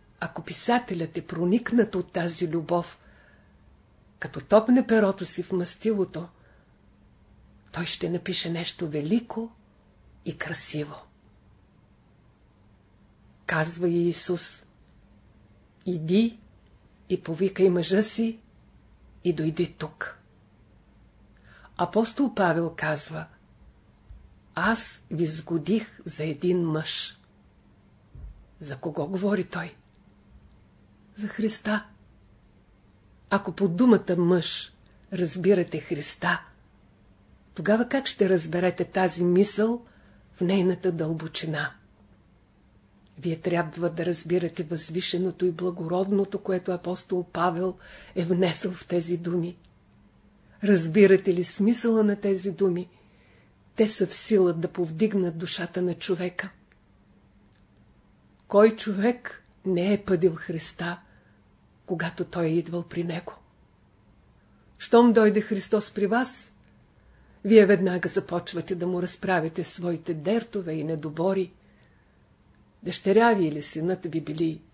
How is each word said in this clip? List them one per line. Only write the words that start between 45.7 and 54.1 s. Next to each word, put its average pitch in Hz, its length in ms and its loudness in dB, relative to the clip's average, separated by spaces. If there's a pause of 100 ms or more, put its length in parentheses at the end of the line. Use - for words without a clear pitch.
което 185 300 -2
апостол 180 600 -4
Павел 175 440 0 (380)
е 185 100 -2
внесъл 180 480 0
в - 140 -16
тези 175 320 -2
думи. 175 400 -4 (1080)
Разбирате 190 680 6
ли 175 100 0
смисъла 220 600 2
на 202 120 2
тези 196 360 -2
думи? 180 360 0 (880)
Те 214 120 4
са 208 180 -2
в - 80 -6